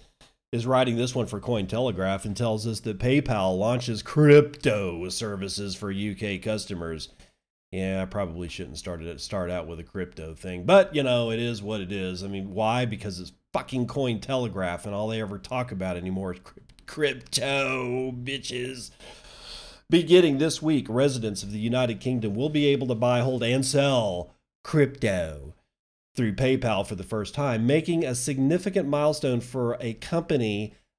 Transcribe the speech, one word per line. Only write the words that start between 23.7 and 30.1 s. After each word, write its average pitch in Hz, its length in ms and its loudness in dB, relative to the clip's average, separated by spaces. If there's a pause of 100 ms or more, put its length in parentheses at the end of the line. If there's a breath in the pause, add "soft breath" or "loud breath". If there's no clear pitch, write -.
crypto 92 920 0 (600)
through 110 200 0
PayPal 120 520 2
for - 80 -8
the 92 80 -6
first 104 320 -6
time, 120 320 0
making 160 380 2
a 127 100 -2
significant 151 720 0
milestone 147 540 2
for 120 400 -2
a 113 140 -4
company 113 800 -2 (240 soft breath)